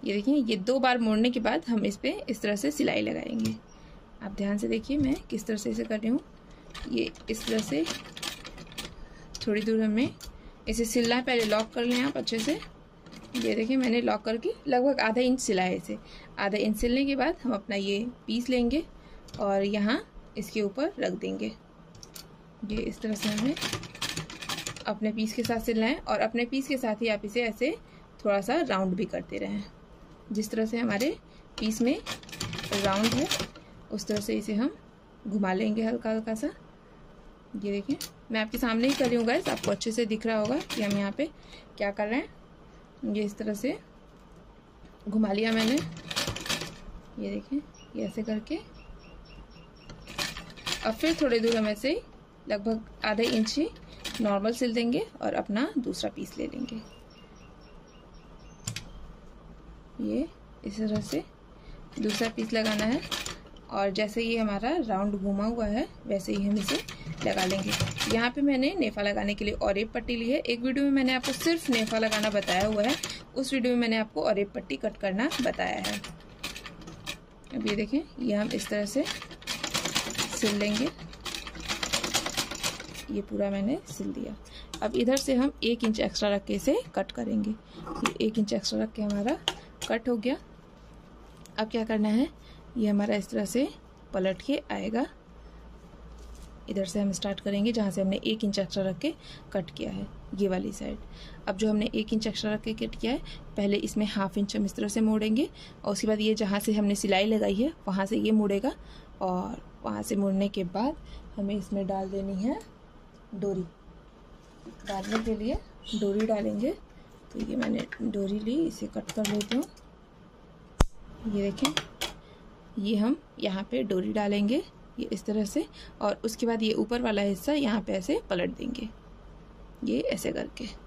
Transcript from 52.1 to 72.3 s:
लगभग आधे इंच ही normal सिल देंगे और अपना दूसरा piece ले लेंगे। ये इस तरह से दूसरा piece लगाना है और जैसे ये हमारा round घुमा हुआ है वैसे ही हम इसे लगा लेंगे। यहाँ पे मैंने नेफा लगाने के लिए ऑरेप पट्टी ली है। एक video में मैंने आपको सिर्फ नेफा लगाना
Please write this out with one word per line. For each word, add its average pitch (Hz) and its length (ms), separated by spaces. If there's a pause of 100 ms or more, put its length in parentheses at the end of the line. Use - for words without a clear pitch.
लगभग 220 580
आधे 214 200
इंच 220 280
ही 320 140 (520)
normal 202 340
सिल 240 200
देंगे 240 320 (140)
और - 140
अपना 220 340 (100)
दूसरा 190 320
piece - 280
ले - 80
लेंगे। - 340 (3250)
ये 226 240 (380)
इस 208 140
तरह 214 240
से - 200 (760)
दूसरा 214 320
piece 220 220
लगाना 214 320
है 247 160 (720)
और 196 220
जैसे 214 300
ये 226 160
हमारा 214 400
round 208 360
घुमा 196 320
हुआ 233 200
है 220 200 (200)
वैसे 196 260
ही 202 120
हम 202 120
इसे 214 200 (480)
लगा 190 200
लेंगे। 185 260 (420)
यहाँ 233 180
पे 269 120
मैंने 277 340
नेफा 214 260
लगाने 208 320
के 208 100
लिए 202 180
ऑरेप 208 300
पट्टी 240 240
ली 233 140
है। 285 100
एक 240 200
video 262 240
में 285 80
मैंने 262 220
आपको 262 200
सिर्फ 330 360
नेफा 226 280
लगाना 214 320